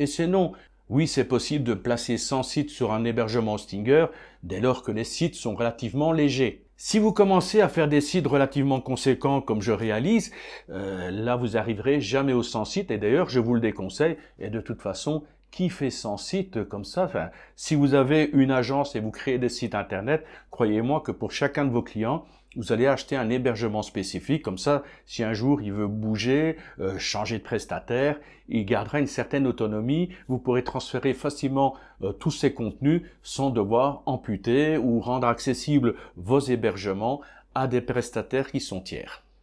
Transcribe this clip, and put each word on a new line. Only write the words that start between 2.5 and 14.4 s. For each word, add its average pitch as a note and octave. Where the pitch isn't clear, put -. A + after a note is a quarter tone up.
sur A2
un A2+
hébergement A2+
Hostinger A#2+
dès F#2
lors B2
que -
les G#2+
sites -
sont A2
relativement A#2
légers. C3+
Si -
vous G#3+
commencez F#3+
à F#3
faire D#3
des D3
sites D3
relativement C3+
conséquents C3+
comme G#2+
je A2
réalise, A2+
euh, F#2+
là A2+
vous A#2+
arriverez A2+
jamais C#3
aux A#2+
cent A2
sites F#3+
et G#2+
d'ailleurs A#2+
je C3
vous A#2+
le A#2
déconseille A2
et G2